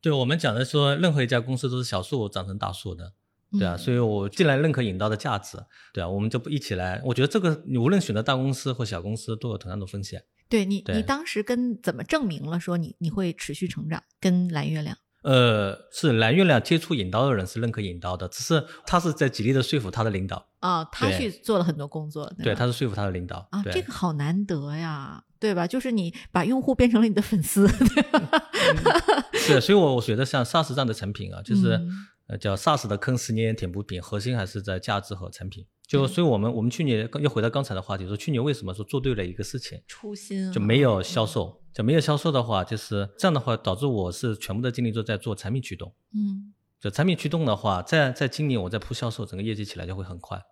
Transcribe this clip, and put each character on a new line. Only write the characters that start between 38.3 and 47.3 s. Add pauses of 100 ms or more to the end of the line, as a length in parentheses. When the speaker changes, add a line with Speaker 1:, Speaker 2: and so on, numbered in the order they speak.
Speaker 1:
年
为
什
么
说
做
对
了
一
个
事
情，
Speaker 2:
初
心
啊。
Speaker 1:
就
没
有
销
售。 (140)
就
没
有
销
售
的
话，
就
是
这
样
的
话，
导
致
我
是
全
部
的
精
力
都
在
做
产
品
驱
动。 (180)
Speaker 2:
嗯。 (280)
Speaker 1:
就
产
品
驱
动